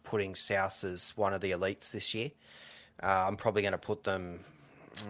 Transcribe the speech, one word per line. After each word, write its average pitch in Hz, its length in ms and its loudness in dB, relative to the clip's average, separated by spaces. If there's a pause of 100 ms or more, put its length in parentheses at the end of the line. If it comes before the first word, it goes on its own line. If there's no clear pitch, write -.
putting 98 300 -2
Souths 95 500 2
as 90 320 -2
one 98 180 2
of 95 60 -2
the 95 120 0
elites 95 400 0
this - 220 -2
year. 117 180 -2 (720)
Uh, 95 240 4
I'm 98 120 0
probably 107 240 2
gonna 98 160 0
put - 260 -4
them 90 380 -2 (680)